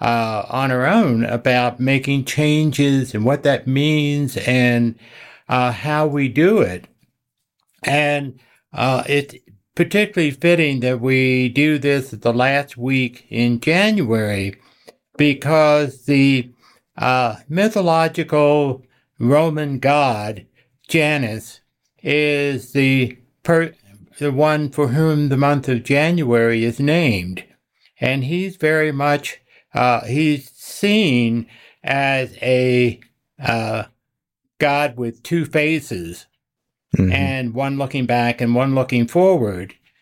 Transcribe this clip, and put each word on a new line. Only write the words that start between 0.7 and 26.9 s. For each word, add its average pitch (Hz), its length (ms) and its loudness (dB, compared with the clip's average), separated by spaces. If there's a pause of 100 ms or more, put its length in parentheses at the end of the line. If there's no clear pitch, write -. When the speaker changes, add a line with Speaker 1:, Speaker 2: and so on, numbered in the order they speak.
Speaker 1:
our 127 140 0
own 151 380 2
about 123 560 0
making 135 460 0
changes 143 920 0
and 107 100 -2
what 143 180 0
that 139 240 0
means 143 720 0
and, 120 580 0 (520)
uh, 127 240 0
how 151 360 -2
we 143 220 -2
do 175 300 2
it. 90 260 -2 (1000)
And, 147 560 -2 (340)
uh, 127 340 0
it's 139 280 -2 (400)
particularly 175 560 0
fitting 156 500 2
that 127 200 -2
we 131 480 2
do 147 300 2
this 139 340 -2
at 104 80 -14
the 117 120 2
last 135 440 0
week 127 520 -4
in 117 300 0
January 113 960 0 (640)
because 147 880 2
the, 135 460 2 (460)
uh, 127 400 0 (120)
mythological 160 1300 0 (360)
Roman 147 600 0
god 120 680 0 (420)
Janus 147 760 -2 (400)
is 143 720 -2
the 135 440 0 (260)
per-, 165 300 0 (460)
the 147 120 -2
one 151 380 0
for 143 200 0
whom 151 400 0
the 135 80 0
month 143 320 2
of 120 140 -2
January 123 840 2
is 117 140 -2
named. 135 640 0 (560)